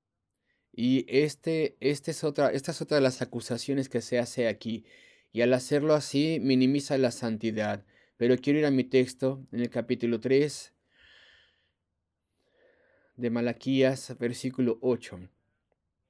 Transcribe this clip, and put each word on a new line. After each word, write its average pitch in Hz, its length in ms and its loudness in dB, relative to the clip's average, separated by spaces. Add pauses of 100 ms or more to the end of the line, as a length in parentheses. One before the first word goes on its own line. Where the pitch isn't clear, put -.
(720)
Y 127 360 0
este, 151 720 0
este 143 300 -2
es 156 140 -8
otra, 143 260 2
esta - 220 -4
es - 100 -8
otra 151 140 0
de 143 60 4
las 127 200 0
acusaciones 127 640 -6
que 117 120 -4
se 120 180 -4
hace 120 300 -2
aquí. 110 360 -6 (480)
Y 113 100 0
al 123 120 4
hacerlo 143 400 2
así, 151 480 0
minimiza 135 560 2
la 127 120 2
santidad. 107 760 -4 (300)
Pero 120 220 4
quiero 143 200 2
ir 151 80 2
a 143 40 2
mi 131 140 2
texto 131 640 0
en 120 100 -6
el 120 100 -2
capítulo 117 500 -2
tres 139 520 0 (2500)
de 120 140 -4
Malaquías, 131 880 0
versículo 123 640 -2
ocho, 117 380 -2 (880)